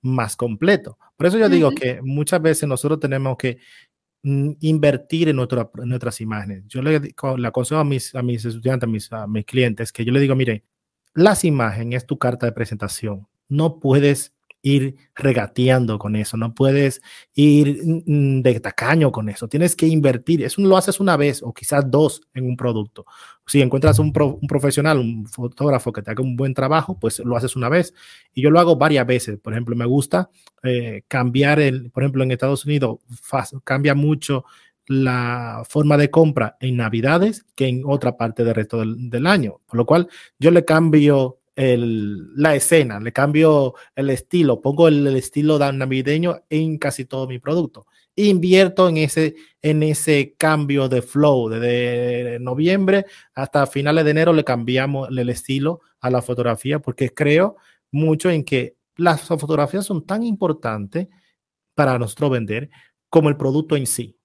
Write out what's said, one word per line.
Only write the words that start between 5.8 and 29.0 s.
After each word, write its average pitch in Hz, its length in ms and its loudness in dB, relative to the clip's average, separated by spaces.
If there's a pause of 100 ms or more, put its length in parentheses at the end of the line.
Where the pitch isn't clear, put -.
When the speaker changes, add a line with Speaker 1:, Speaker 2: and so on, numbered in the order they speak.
Speaker 1:
en 120 80 -8
nuestras 120 320 -6
imágenes. 101 460 -8
Yo 131 160 -8
le, 151 300 -2
co-, 135 240 -6
le 123 100 -4
aconsejo 131 340 -2
a - 20 2
mis, 139 300 -4
a 127 80 -6
mis 120 240 -4
estudiantes, 113 420 -6
a 113 40 -4
mis, 107 220 -8
a 110 140 -10
mis 107 180 -6
clientes, 120 460 -2
que 117 140 -6
yo 120 60 -2
le 135 80 2
digo, 135 160 2
Miren, 120 280 -2 (520)
las 190 280 4
imágenes 120 600 -2
es - 20 -18
tu 139 140 -8
carta 123 260 -2
de 117 60 0
presentación. 104 760 -8 (220)
No 151 300 -2
puedes 139 540 2 (300)
ir 135 320 0 (180)
regateando 123 840 0
con 107 160 -4
eso, 107 220 -4
no 113 180 -4
puedes 135 480 2 (320)
ir, 147 500 4
mm, 165 160 0 (380)
mm, - 20 -2
de 120 180 2
tacaño 139 520 0
con 107 180 -6
eso. 110 180 -10
Tienes 160 280 0
que 160 100 0
invertir. 147 580 2
Eso - 200 -4
lo 190 120 6
haces 185 240 0
una 190 180 2
vez 143 260 0
o 117 100 -10
quizás 143 380 -2
dos 147 300 2 (120)
en 127 140 -6
un 123 100 -4
producto. 110 480 -6 (400)
Si 143 160 2
encuentras 131 380 4
un 151 120 2
pro-, 143 300 0
un 143 60 -6
profesional, 143 500 0
un 113 300 -4
fotógrafo 123 680 -2
que 104 80 -10
te 107 80 -14
haga 110 140 -4
un 127 120 -4
buen 131 200 -2
trabajo, 151 440 -2
pues - 200 -4
lo 120 180 -2
haces 123 180 -4
una 123 140 -4
vez. 170 240 0 (400)
Y 131 80 -4
yo 143 80 4
lo 165 100 6
hago 170 160 4
varias 139 300 2